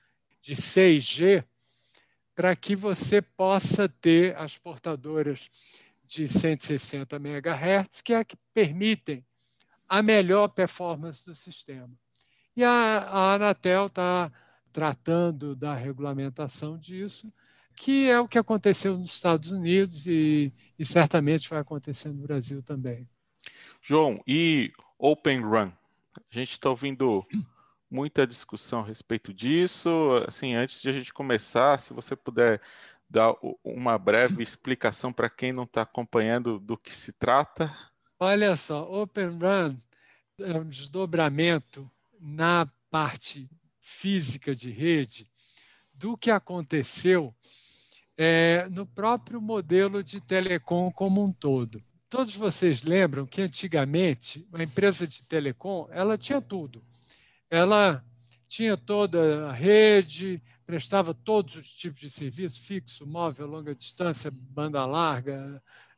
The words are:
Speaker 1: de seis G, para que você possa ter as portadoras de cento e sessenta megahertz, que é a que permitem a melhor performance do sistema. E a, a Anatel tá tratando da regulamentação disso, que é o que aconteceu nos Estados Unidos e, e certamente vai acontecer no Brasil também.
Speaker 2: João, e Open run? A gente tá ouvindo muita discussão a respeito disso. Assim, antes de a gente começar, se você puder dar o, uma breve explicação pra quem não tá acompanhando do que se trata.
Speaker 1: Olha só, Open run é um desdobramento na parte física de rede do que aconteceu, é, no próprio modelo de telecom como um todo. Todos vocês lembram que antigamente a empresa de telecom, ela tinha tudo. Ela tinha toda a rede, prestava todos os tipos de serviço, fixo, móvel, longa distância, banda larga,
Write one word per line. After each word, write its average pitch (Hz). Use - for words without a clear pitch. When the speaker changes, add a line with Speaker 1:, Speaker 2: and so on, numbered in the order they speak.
Speaker 1:
de 143
seis 170
G, 180
para 180
que -
você 202
possa 190
ter 170
as 156
portadoras 151
de 156
cento 156
e -
sessenta 143
megahertz, 151
que 233
é 226
a 220
que -
permitem 180
a 202
melhor 208
performance 165
do 175
sistema. 131
E 240
a, 240
a 196
Anatel 196
tá 180
tratando 151
da 147
regulamentação 139
disso, 185
que 269
é 240
o 240
que 233
aconteceu 196
nos 180
Estados 165
Unidos 175
e, 151
e 160
certamente 156
vai 156
acontecer 147
no 143
Brasil 139
também. 127
Speaker 2:
João, 143
e 156
Open 139
run? 107
A -
gente 123
tá 139
ouvindo 127
muita 139
discussão -
a 107
respeito 107
disso. 151
Assim, 127
antes 120
de 135
a -
gente 131
começar, 131
se -
você 120
puder 117
dar 113
o, -
uma 120
breve 107
explicação 123
pra 113
quem 127
não 127
tá -
acompanhando 117
do 104
que -
se -
trata. 147
Speaker 1:
Olha 202
só, 156
Open 180
run 175
é 180
um 160
desdobramento 151
na 160
parte 143
física 147
de 123
rede 135
do 208
que -
aconteceu, 175
é, 165
no 190
próprio 233
modelo 196
de 196
telecom 180
como 196
um 196
todo. 120
Todos 233
vocês 175
lembram 156
que -
antigamente 160
a 165
empresa 180
de -
telecom, 160
ela 202
tinha 277
tudo. 160
Ela 180
tinha 220
toda 165
a 139
rede, 190
prestava 170
todos 202
os -
tipos 151
de 147
serviço, 143
fixo, -
móvel, 151
longa 147
distância, 160
banda 135
larga, 139